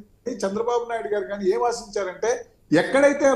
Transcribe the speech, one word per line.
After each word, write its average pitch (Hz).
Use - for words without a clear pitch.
చంద్రబాబు 233
నాయుడు 220
గారు 196
కానీ 202
ఏం 240
ఆశించారంటే 214
ఎక్కడైతే 285